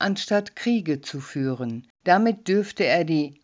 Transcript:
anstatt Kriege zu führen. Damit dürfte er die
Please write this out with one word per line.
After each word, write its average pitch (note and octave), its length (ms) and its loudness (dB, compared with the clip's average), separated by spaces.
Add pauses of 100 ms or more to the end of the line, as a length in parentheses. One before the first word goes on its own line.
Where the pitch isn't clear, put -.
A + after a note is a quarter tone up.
anstatt G3+ 560 -2
Kriege E3 460 -2
zu - 180 -10
führen. B2+ 680 -6 (160)
Damit G#3+ 460 2
dürfte G3+ 360 0
er E3 200 4
die D3+ 400 -2